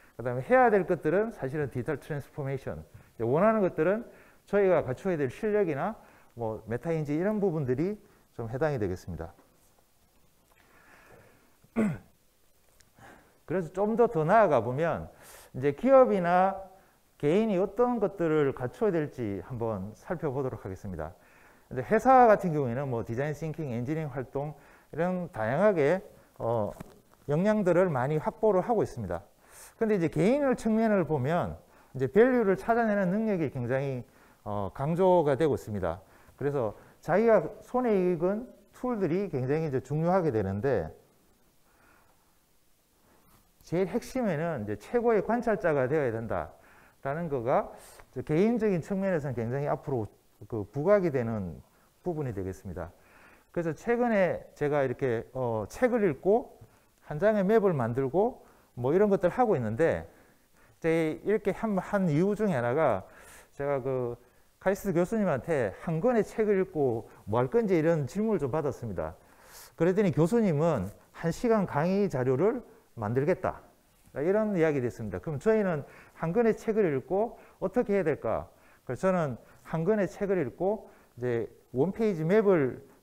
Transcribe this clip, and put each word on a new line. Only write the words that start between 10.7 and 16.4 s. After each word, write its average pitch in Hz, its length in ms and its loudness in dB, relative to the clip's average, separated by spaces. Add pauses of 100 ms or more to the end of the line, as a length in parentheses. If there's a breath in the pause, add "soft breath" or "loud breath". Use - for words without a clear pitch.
<clears throat> - 1700 -8
그래서 160 280 -4
좀 208 220 0
더, 233 120 6
더 156 180 0
나아가 175 360 6
보면 123 480 -2 (460 loud breath)
이제 135 160 0
기업이나 196 920 4 (560 soft breath)